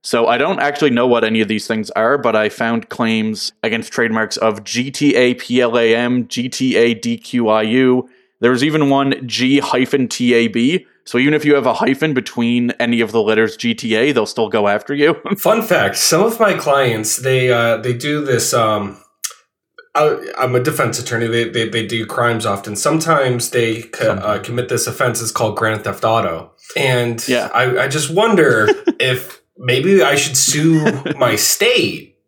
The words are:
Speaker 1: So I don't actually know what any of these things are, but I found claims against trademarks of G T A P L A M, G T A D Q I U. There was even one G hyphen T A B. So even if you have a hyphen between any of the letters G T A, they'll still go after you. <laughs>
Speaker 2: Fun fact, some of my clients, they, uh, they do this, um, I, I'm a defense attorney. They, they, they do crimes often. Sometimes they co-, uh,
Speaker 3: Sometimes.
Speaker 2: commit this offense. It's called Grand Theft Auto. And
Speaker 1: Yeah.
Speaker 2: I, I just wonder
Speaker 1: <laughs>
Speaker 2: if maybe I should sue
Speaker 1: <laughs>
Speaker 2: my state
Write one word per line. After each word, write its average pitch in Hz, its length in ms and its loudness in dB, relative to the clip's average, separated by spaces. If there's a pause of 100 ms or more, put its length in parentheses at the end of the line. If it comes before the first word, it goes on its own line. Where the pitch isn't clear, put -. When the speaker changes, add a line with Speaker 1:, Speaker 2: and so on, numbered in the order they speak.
Speaker 1:
So 117 240 2
I 120 100 2
don't - 220 0
actually 143 300 2
know 120 180 2
what 117 160 4
any 110 160 0
of 104 80 0
these 107 180 -4
things 110 240 -4
are, 117 280 2
but 110 180 0
I 107 120 2
found 113 400 -2
claims 110 640 -4 (120)
against 113 280 -4
trademarks 110 440 -2
of 107 280 -2
G 127 260 -4
T 143 260 0
A 123 180 4
P 123 260 -2
L 120 180 2
A 113 160 4
M, 120 340 -2
G 127 200 -6
T 127 280 -2
A 117 180 4
D 117 240 -4
Q 117 300 -2
I 110 140 2
U. 127 460 2 (320)
There 120 120 4
was 123 100 0
even 151 280 2
one 135 360 0
G 127 320 0
hyphen 131 500 0
T 120 260 0
A 117 140 4
B. 120 380 0 (180)
So - 140 -6
even 139 160 2
if 147 100 0
you 147 100 4
have 127 120 2
a 120 80 2
hyphen 135 400 0
between 120 580 0
any 117 280 0
of 107 120 0
the 113 100 2
letters 110 340 2
G 117 180 -2
T 110 220 -4
A, 135 160 2
they'll 110 140 2
still 110 220 -2
go 104 200 0
after 107 260 -2
you. 147 200 2 (140)
<laughs> 196 100 -2
Speaker 2:
Fun 226 240 2
fact, 131 340 0
some 165 260 2
of 226 160 0
my 202 160 2
clients, 123 640 0
they, 127 340 0
uh, 117 280 2
they 120 160 -4
do 147 300 -4
this, 123 300 -2
um, 107 440 -2 (960)
I, - 440 0
I'm 127 160 -2
a 123 80 4
defense 127 360 -2
attorney. 117 280 -4
They, 117 220 -2
they, 113 200 -4
they 110 180 -4
do 113 200 -6
crimes 117 400 -2
often. 101 300 -6
Sometimes 147 720 0
they 113 320 0
co-, - 280 -2
uh, 101 60 -2
Speaker 3:
Sometimes. 101 300 -4
Speaker 2:
commit 120 220 -4
this 120 180 -2
offense. 117 360 -2
It's 110 100 -6
called 110 240 -2
Grand 110 260 -2
Theft 101 220 -6
Auto. 98 480 0 (240)
And 123 500 -2
Speaker 1:
Yeah. 120 280 -2
Speaker 2:
I, 127 300 2
I - 40 -2
just 143 220 -4
wonder 165 580 4
Speaker 1:
<laughs> - 320 -2
Speaker 2:
if - 400 -4 (160)
maybe 147 460 2
I 143 120 2
should 143 220 -2
sue 156 480 2 (200)
Speaker 1:
<laughs> 147 120 -6
Speaker 2:
my 120 200 0
state 185 800 -2 (120)